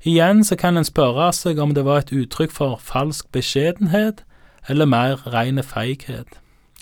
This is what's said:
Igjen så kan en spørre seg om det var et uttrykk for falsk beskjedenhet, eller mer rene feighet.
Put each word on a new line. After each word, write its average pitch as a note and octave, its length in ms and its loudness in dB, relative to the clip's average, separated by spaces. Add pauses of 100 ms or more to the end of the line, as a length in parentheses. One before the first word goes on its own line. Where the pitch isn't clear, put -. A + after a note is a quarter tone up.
Igjen E3+ 420 4
så F#3+ 140 0
kan F3 200 2
en D#3+ 80 0
spørre C#3 480 2
seg D#3+ 280 -2
om D3 120 0
det C#3 120 0
var C#3+ 160 2
et C#3 120 -8
uttrykk C#3 400 -4
for C3 280 -4
falsk C#3+ 520 -6
beskjedenhet, F3+ 880 -2 (480)
eller D3 160 2
mer C3 400 0
rene B2 400 -2
feighet. A#2+ 720 -10 (440)